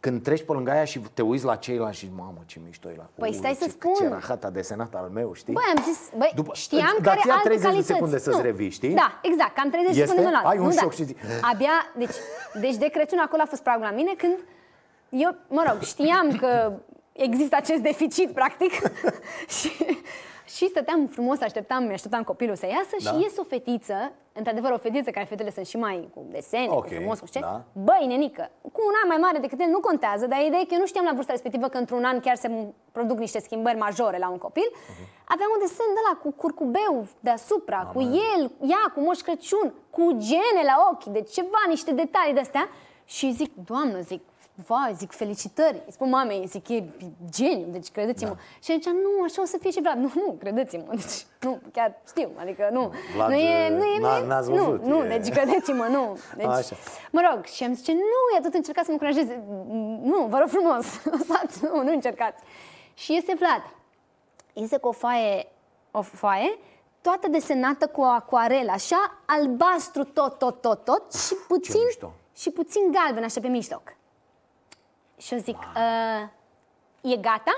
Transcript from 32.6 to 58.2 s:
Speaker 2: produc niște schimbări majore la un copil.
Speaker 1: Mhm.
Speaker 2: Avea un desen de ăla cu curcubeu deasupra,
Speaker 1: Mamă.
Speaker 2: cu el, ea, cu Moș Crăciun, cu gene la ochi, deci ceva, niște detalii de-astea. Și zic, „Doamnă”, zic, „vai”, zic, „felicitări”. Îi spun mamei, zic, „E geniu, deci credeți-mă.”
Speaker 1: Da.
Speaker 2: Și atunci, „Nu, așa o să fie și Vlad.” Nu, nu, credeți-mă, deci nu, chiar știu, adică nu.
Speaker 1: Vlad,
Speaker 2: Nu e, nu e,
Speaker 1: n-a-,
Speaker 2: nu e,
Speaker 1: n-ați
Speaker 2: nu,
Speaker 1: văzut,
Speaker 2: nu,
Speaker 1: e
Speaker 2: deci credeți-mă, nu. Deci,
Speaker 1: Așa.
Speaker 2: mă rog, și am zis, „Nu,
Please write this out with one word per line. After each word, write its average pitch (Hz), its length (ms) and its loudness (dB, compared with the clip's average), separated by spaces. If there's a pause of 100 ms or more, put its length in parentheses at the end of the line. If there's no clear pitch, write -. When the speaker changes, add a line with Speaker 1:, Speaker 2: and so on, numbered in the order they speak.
Speaker 2:
produc 220 260 -2
niște 226 200 -4
schimbări 220 400 -2
majore 208 400 0
la 180 100 -2
un 180 100 -6
copil. 381 340 -2
Speaker 1:
Mhm. - 360 -18 (160)
Speaker 2:
Avea 359 300 0
un 427 60 2
desen 403 340 0
de 427 120 2
ăla 330 160 2
cu 294 80 -4
curcubeu 285 760 0 (140)
deasupra, 233 560 0
Speaker 1:
Mamă. 185 160 -6
Speaker 2:
cu 254 100 -2
el, 330 480 2 (100)
ea, 359 340 2
cu 294 60 -2
Moș 349 180 2
Crăciun, 349 540 -2 (180)
cu 339 280 4
gene 339 480 2
la 262 240 6
ochi, 262 140 -6
deci 208 280 -4
ceva, 381 360 0
niște 320 240 0
detalii 320 420 2
de-astea. 277 340 0 (360)
Și - 280 -2
zic, 262 200 -4 (120)
„Doamnă”, 233 360 -2
zic, 175 220 -10 (440)
„vai”, 233 300 0
zic, 190 160 -10
„felicitări”. 214 720 0
Îi - 60 -20
spun 262 160 -2
mamei, 226 380 2
zic, 180 220 -10
„E 226 160 -2 (460)
geniu, 220 380 0
deci 175 220 -10
credeți-mă.” 220 400 -4
Speaker 1:
Da. 185 60 -8 (260)
Speaker 2:
Și - 80 -8
atunci, 330 260 0
„Nu, 392 280 2
așa 349 180 -2
o - 20 2
să 370 160 -4
fie 381 100 -2
și 370 100 -2
Vlad.” 302 160 2
Nu, 254 180 0
nu, 339 240 -2
credeți-mă, 202 520 -4
deci - 360 -8 (140)
nu, 262 180 -4 (140)
chiar 233 260 0 (100)
știu, 262 280 -4
adică 190 360 -4
nu. 247 200 0 (220)
Speaker 1:
Vlad, 196 140 2
Speaker 2:
Nu 269 60 2
e, 320 420 4
nu 381 80 2
e, 415 160 2
Speaker 1:
n-a-, - 180 4
Speaker 2:
nu - 60 0
e, - 20 -4
Speaker 1:
n-ați - 240 0
Speaker 2:
nu, 370 140 6
Speaker 1:
văzut, 151 200 0
Speaker 2:
nu, 285 200 4
Speaker 1:
e 226 140 0
Speaker 2:
deci 220 140 -2
credeți-mă, 277 580 2
nu. 247 260 0 (200)
Deci, 214 100 -2
Speaker 1:
Așa. - 280 0 (360)
Speaker 2:
mă 339 200 6
rog, 214 140 -2
și - 200 -8
am 247 100 0
zis, 247 120 -8
„Nu, 440 480 4